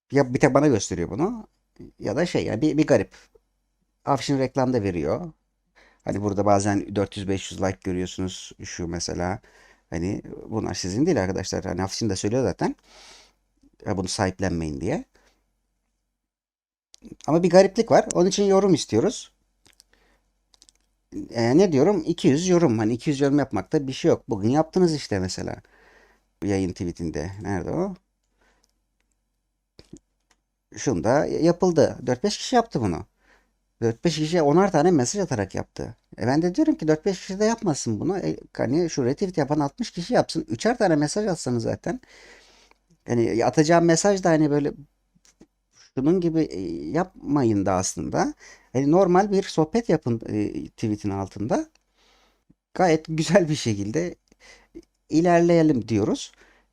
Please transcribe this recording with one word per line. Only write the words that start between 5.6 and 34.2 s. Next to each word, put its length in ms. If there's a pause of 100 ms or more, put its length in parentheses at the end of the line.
Hani 180
burada 240
bazen 500
dört 220
yüz 100
beş 240
yüz 100
like 220
görüyorsunuz 680 (120)
şu 240
mesela. 520 (500)
Hani 320 (280)
bunlar 240
sizin 320
değil 180
arkadaşlar. 420
Hani 180
Afşin 260
de 60
söylüyor 280
zaten. 320 (1080)
Ya 120
bunu 100
sahiplenmeyin 760
diye. 240 (2250)
Ama 160
bir 60
gariplik 420
var. 220
Onun 160
için 140
yorum 300
istiyoruz. 580 (2000)
E, 280
ne 140
diyorum? 340
İki 220
yüz 200
yorum. 320
Hani 140
iki 160
yüz 120
yorum 180
yapmakta 480
bir 60
şey 160
yok. 200
Bugün 200
yaptınız 460
işte 240
mesela. 420 (800)
Yayın 280
tweetinde. 600 (100)
Nerede 300
o? 240 (2750)
Şunda 480
yapıldı. 720 (100)
Dört 160
beş 140
kişi 180
yaptı 260
bunu. 240 (760)
Dört 240
beş 100
kişi 260